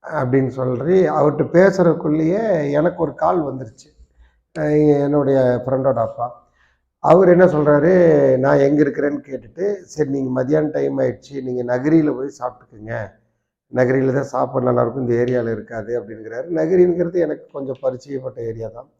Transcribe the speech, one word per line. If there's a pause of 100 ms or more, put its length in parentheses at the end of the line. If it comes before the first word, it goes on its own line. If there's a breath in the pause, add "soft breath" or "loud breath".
அப்படின்னு
சொல்லி
அவர்கிட்ட
பேசுறதுக்குள்ளேயே
எனக்கு
ஒரு
கால்
வந்துருச்சு. (680)
அஹ்,
என்னுடைய
ஃப்ரெண்டோட
அப்பா. (760)
அவர்
என்ன
சொல்றாரு, (460)
நான்
எங்க
இருக்கிறேன்னு
கேட்டுட்டு,
"சரி,
நீங்க
மதியானம்
டைம்
ஆயிடுச்சு,
நீங்க
நகரியில
போய்
சாப்பிட்டுக்குங்க, (800)
நகரியில
தான்
சாப்பாடு
நல்லா
இருக்கும்,
இந்த
ஏரியால
இருக்காது"
அப்படிங்கிறாரு.
நகரிங்கிறது
எனக்கு
கொஞ்சம்
பரிச்சயப்பட்ட
ஏரியா
தான். (100)